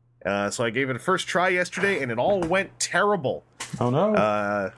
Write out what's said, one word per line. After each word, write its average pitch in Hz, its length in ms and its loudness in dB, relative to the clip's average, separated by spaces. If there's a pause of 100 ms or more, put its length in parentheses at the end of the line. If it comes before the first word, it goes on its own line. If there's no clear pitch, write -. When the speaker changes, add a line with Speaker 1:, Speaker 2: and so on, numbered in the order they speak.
(260)
Speaker 1:
Uh, 101 240 0
so 120 160 -4
I 117 40 0
gave 131 200 -2
it 131 60 -2
a - 40 -8
first 180 280 -2
try 180 220 0
yesterday, 180 520 0
and 123 100 -4
it 113 60 -2
all 175 240 2
went 175 380 -2
terrible. 175 640 0 (360)
Speaker 2:
Oh, 120 100 2
no. 180 240 2
Speaker 1:
Uh, 104 640 0